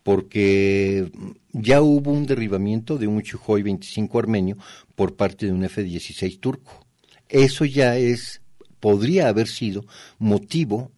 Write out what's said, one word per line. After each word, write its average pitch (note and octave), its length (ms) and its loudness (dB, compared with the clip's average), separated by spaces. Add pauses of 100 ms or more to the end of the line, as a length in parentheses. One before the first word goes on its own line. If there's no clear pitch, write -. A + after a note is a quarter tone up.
Porque G2 1080 2 (400)
ya A#2+ 300 4
hubo C#3+ 300 4
un D3 140 0
derribamiento A2+ 720 -2
de G#2+ 100 -2
un G#2+ 180 -2
Sukhoi - 380 -2
veinticinco G#2 540 -4
armenio G#2 400 0 (380)
por G2 220 -2
parte F#3+ 280 -2
de G2 60 -2
un F#2 140 -2
F G2+ 180 -6
dieciséis F2+ 560 -8
turco. - 460 -8 (420)
Eso C#3 380 4
ya C3 320 2
es, A#2+ 440 -2 (380)
podría A#2+ 480 2
haber A2 200 2
sido G#2 380 -6 (340)
motivo A2+ 800 -2